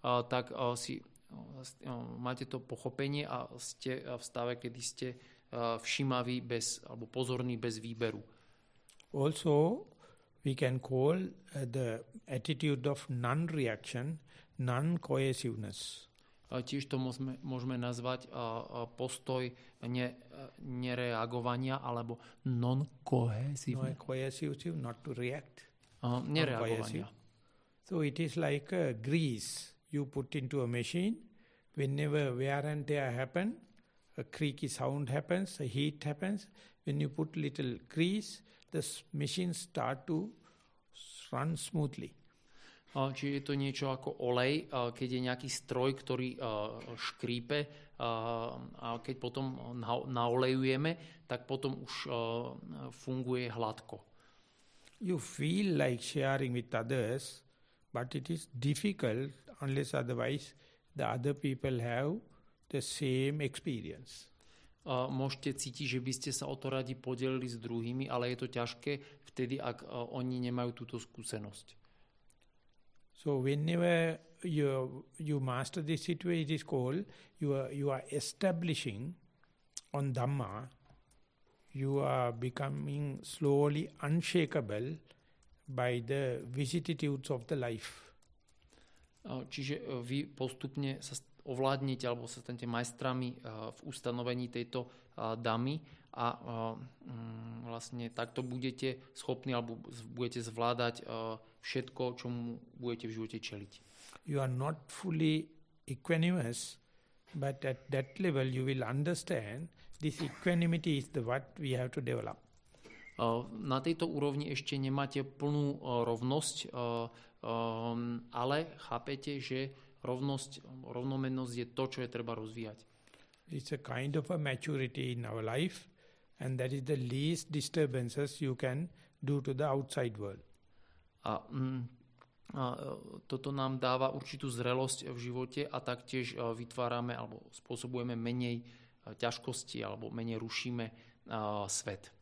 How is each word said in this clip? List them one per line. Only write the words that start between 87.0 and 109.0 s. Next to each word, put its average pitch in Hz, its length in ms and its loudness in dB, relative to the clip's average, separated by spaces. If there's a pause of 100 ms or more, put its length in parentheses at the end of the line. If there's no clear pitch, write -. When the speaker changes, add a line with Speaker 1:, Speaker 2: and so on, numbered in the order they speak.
Speaker 2:
of 120 160 -2
the 160 80 0
life. 120 560 -4 (1120)
Speaker 1:
A, 131 240 -4
čiže, 139 320 -2
e, 127 240 -4
vy 135 240 -2
postupne 135 720 -4
sa - 160 -8
st-, - 320 -12
ovládnete 135 560 2
alebo 120 240 -2
sa - 160 -12
stanete 120 240 -6
majstrami, 123 640 0
e, 123 40 -8 (360)
v - 160 -18
ustanovení 123 640 -2
tejto, 120 400 -4 (240)
e, 113 240 -2
Dhammy 120 400 2 (340)
A, 120 160 0
eh, 113 800 -6
mm, 113 560 -8
vlastne 117 480 -6
takto 120 320 -2
budete 127 560 -2 (160)
schopní 127 400 0
alebo 117 320 -2
z-, 117 160 -12
budete 120 400 -4
zvládať, 120 560 2
eh, 113 340 -4 (300)
všetko, 127 380 -2 (180)
čomu 120 400 -4 (160)
budete 117 320 -4
v 110 80 -4
živote 113 240 -4
čeliť. 101 300 -8 (580)
Speaker 2:
You 143 80 2
are 131 140 2
not 139 420 -2
fully 160 560 2 (400)
equanimous, 160 880 2 (560)
but 139 320 -2
at 131 240 -4
that 135 320 0
level 139 240 4
you 131 160 2
will 131 240 2
understand 143 880 0 (240)